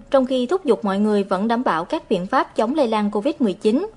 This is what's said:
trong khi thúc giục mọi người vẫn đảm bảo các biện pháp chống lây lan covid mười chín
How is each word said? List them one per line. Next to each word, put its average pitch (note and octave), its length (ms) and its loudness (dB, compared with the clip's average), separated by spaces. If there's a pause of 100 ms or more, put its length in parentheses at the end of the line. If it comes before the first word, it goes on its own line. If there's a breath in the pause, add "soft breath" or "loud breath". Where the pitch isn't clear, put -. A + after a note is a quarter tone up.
(120)
trong C4+ 140 4
khi B3+ 200 0
thúc F4+ 200 -2
giục A3 200 2
mọi G3 140 0
người G#3 240 2
vẫn G3 240 -2
đảm A#3 160 0
bảo E3+ 220 0
các - 240 -6
biện F3+ 160 0
pháp C#4 300 -2
chống A#3+ 200 0
lây C#4 120 2
lan G#3+ 240 0
covid G#3+ 280 -2
mười G#3 140 0
chín B3+ 440 0